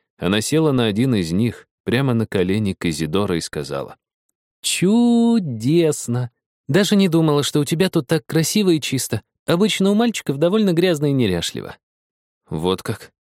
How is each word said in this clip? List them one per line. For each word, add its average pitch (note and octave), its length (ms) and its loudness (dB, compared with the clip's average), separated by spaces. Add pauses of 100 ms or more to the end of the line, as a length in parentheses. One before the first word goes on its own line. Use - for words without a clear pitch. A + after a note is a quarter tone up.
(160)
она G2 240 -2
села D3+ 320 0
на B2 140 2
один A#2 280 0
из F2 160 -2
них, G#2 380 -4 (160)
прямо B2 300 0
на A2+ 120 0
колени G2 460 -2
к - 140 -6
Изидоро E2+ 500 -2
и E2 40 -2
сказала: C#2 560 -10 (680)
«Чудесно! E3+ 1700 2 (380)
Даже G3 280 2
не G3 120 4
думала, D#3 340 2
что - 180 -2
у D3 40 0
тебя F3 260 0
тут D3+ 160 -2
так D#3+ 200 -2
красиво F3+ 440 0
и D#3 100 2
чисто. - 420 -4 (220)
Обычно F#3+ 460 2
у G#3 40 2
мальчиков G#3 440 -2
довольно F#3+ 340 2
грязно E3 340 2
и C#3+ 60 2
неряшливо». F2 640 -2 (720)
«Вот F2 340 -4
как», — - 300 -10 (120)